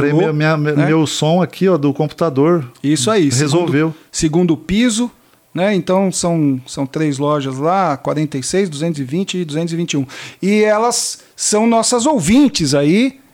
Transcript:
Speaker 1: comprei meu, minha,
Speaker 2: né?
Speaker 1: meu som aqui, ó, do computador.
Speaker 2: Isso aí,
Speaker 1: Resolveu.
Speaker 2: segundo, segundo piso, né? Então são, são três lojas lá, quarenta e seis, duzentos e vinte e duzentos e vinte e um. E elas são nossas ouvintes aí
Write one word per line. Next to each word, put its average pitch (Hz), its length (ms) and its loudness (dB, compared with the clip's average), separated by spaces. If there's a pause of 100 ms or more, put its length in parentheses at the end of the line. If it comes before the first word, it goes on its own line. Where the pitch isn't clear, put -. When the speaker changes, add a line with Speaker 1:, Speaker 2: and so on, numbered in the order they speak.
Speaker 1:
comprei 143 120 0
meu, 160 200 2
minha, 156 240 0
Speaker 2:
né? 147 300 0
Speaker 1:
meu 156 200 2
som 165 340 0
aqui, 185 280 0
ó, 180 80 4
do 143 160 0
computador. 151 720 0 (180)
Speaker 2:
Isso 151 260 0
aí, 196 200 2
Speaker 1:
Resolveu. 151 640 0
Speaker 2:
segundo, - 20 -18 (160)
segundo 165 460 0
piso, 226 520 0 (440)
né? 202 200 0
Então 190 380 0
são, 156 560 0
são 139 180 -6
três 147 320 -2
lojas 143 400 -2
lá, 165 380 0
quarenta 147 420 -4
e 131 60 -6
seis, 190 260 0
duzentos 151 300 -6
e 139 60 -6
vinte 180 320 -4
e 180 80 -4
duzentos 160 280 -4
e - 40 -4
vinte 170 160 -4
e 151 40 -2
um. 135 80 -2 (360)
E 208 220 2
elas 214 560 0 (160)
são 214 300 0
nossas 233 400 2
ouvintes 214 680 2
aí 185 440 2 (140)